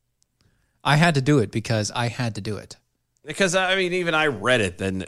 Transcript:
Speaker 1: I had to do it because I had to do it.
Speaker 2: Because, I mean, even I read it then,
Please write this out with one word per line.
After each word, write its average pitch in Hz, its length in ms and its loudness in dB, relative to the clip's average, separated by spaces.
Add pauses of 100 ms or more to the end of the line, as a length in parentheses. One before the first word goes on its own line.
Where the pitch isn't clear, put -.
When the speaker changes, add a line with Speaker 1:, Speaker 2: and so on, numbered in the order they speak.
(840)
Speaker 1:
I 143 140 4
had 170 180 4
to 135 60 0
do 143 180 4
it 101 120 0
because 107 440 -2
I 120 140 -2
had 113 260 -6
to 101 60 -10
do 104 160 -8
it. - 180 -16 (500)
Speaker 2:
Because, 170 280 -2
I 185 220 2
mean, 180 180 -2
even 170 220 -2
I 156 120 2
read 117 340 2
it 90 180 -2
then, 95 280 -4